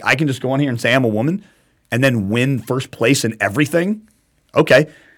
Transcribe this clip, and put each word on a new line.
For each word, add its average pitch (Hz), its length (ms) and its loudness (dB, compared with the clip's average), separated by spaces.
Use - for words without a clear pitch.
"I 123 100 4
can 147 120 -2
just 131 140 -4
go 127 100 -4
on 135 80 0
here 147 100 0
and 117 100 -4
say 120 140 0
I'm 131 100 4
a 120 40 2
woman 123 360 -2
and 123 120 0
then 117 260 0
win 123 300 0
first 127 320 -6
place 123 340 0
in 110 160 -2
everything?" 151 680 -2
Okay. 151 320 4